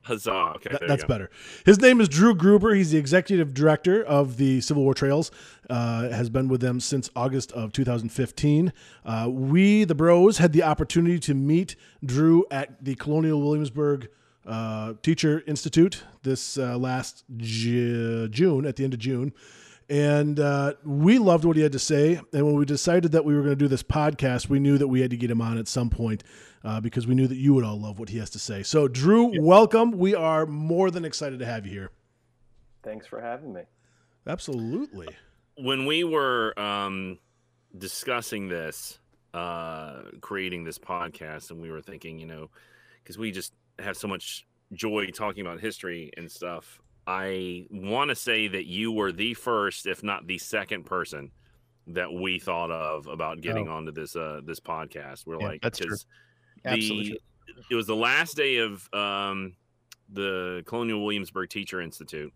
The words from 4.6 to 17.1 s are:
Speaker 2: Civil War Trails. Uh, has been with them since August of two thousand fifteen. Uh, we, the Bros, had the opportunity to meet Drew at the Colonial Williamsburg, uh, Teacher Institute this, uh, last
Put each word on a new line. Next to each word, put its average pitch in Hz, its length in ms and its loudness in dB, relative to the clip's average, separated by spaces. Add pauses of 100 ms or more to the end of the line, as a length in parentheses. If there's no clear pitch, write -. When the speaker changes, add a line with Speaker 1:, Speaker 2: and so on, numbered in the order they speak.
Speaker 2:
Civil 147 220 0
War 135 100 4
Trails. 143 360 0 (380)
Uh, 117 400 -2
has 117 220 -2
been 131 180 0
with 127 140 0
them 127 180 0
since 135 340 -4
August 131 380 -4
of 110 200 -6
two 135 120 -2
thousand 117 240 -2
fifteen. 147 640 0 (320)
Uh, 113 260 -4
we, 180 540 4
the 165 100 0
Bros, 175 440 6
had 160 160 6
the 170 80 6
opportunity 165 560 2
to 147 160 -2
meet 151 420 0 (260)
Drew 160 480 4
at 135 320 -6
the 131 120 -4
Colonial 151 480 0
Williamsburg, 147 680 0 (380)
uh, 110 560 -6
Teacher 160 440 2
Institute 160 560 2 (200)
this, 131 340 -4
uh, 123 220 -4
last 127 460 -6 (120)